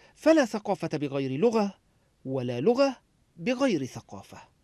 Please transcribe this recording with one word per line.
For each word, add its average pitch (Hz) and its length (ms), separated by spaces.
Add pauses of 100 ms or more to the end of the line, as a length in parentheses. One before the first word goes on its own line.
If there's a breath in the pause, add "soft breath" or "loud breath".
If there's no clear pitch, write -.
(140 soft breath)
فلا 311 300
ثقافة 185 540
بغير 135 320
لغة، 202 440 (500)
ولا 123 360
لغة 247 360 (400)
بغير 214 480
ثقافة. - 540 (260)